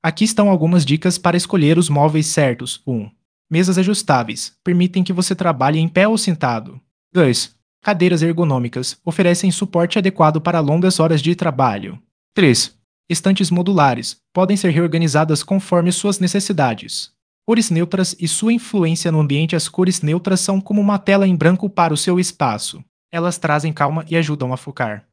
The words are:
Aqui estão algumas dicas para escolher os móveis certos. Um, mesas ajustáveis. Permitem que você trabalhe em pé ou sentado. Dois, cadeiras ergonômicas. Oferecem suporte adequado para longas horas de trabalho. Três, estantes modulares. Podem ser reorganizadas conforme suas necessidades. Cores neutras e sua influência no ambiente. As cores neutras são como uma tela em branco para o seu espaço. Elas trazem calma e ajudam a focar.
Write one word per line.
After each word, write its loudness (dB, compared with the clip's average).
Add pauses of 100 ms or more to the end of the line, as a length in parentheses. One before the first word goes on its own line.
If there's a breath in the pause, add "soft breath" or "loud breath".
Aqui 0
estão 2
algumas 2
dicas 0
para 0
escolher 2
os 2
móveis 2
certos. -2
Um, -6 (400)
mesas 0
ajustáveis. -2 (100)
Permitem 0
que -2
você -2
trabalhe 0
em 2
pé 2
ou 2
sentado. -4 (360)
Dois, 2 (260)
cadeiras 2
ergonômicas. -2
Oferecem 2
suporte -2
adequado 2
para -2
longas 0
horas 2
de 0
trabalho. -2 (360)
Três, 2 (340)
estantes 0
modulares. 0 (160)
Podem 2
ser 0
reorganizadas 0
conforme 0
suas -2
necessidades. -2 (320)
Cores 2
neutras -2
e -4
sua -2
influência -2
no 2
ambiente. 0
As -4
cores 0
neutras -2
são -2
como -2
uma 2
tela 2
em 4
branco 2
para 0
o -2
seu 0
espaço. -4 (260)
Elas -4
trazem -2
calma -2
e 0
ajudam -2
a -4
focar. -8